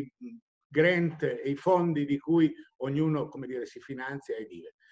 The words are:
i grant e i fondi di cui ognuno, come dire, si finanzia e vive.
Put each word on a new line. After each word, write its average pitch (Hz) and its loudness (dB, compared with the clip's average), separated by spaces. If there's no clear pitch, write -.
i 233 -16
grant 165 2
e 131 -2
i 139 0
fondi 170 2
di 139 0
cui 160 4
ognuno, 143 0
come 135 -12
dire, 123 -6
si - -16
finanzia 131 -10
e 110 -8
vive. 85 -18